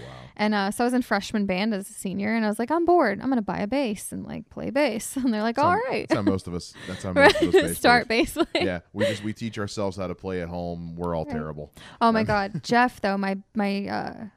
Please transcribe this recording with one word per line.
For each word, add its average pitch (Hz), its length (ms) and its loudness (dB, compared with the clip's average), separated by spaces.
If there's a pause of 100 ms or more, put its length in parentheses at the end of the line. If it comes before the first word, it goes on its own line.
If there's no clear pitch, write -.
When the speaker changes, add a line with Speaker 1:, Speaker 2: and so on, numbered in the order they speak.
(360)
Speaker 1:
And, 214 200 2
uh, 196 160 0
so 247 120 0
I 240 40 4
was 247 60 0
in 254 100 4
freshman 202 420 0
band 196 280 0
as 190 160 -6
a - 40 -20
senior, 202 420 -4
and 226 100 2
I 208 40 2
was 208 100 -2
like, 233 120 -2
"I'm 339 140 2
bored. 320 360 4
I'm 254 80 -4
gonna 254 120 2
buy 175 180 -4
a 202 80 -2
bass 233 440 -2
and, - 140 -8
like, - 240 -10
play - 220 -8
bass." 262 460 0
<laughs> 254 80 -4
And 240 80 2
they're 214 100 0
like, 233 140 0
Speaker 2:
That's 277 60 4
how, 330 80 6
Speaker 1:
"All 415 180 2
right." 247 180 -4
Speaker 2:
that's - 100 2
how 107 60 0
most 95 240 0
of 87 60 -6
us, 85 200 -8 (140)
that's 95 160 -8
how 95 80 -4
Speaker 1:
<laughs> 90 40 -2
Right. 285 260 8
Speaker 2:
most - 140 2
of - 0 -
us 381 140 6
bass 170 80 -6
Speaker 1:
Start 240 300 6
Speaker 2:
players 226 260 0
Speaker 1:
bass. 302 140 0
<laughs> - 80 -16
Like 277 80 0
Speaker 2:
Yeah, 90 160 -2 (140)
we - 120 0
just, 104 180 -2
we 107 100 -4
teach 113 240 -8
ourselves 101 400 -4
how 92 100 -4
to 87 80 -6
play 92 260 -6
at 85 80 -6
home. 87 460 -6
We're 87 200 -2
all 80 100 -2
Speaker 1:
Right. - 80 -10
Speaker 2:
terrible. 76 380 -8 (300)
Speaker 1:
Oh 233 100 6
my 220 100 2
Speaker 2:
Um, 220 40 0
<laughs> 214 100 0
Speaker 1:
God. 196 280 -4
Jeff, 240 380 2
though, 196 160 0
my, 196 200 -2 (180)
my, 202 320 -2
uh, - 380 -6 (120)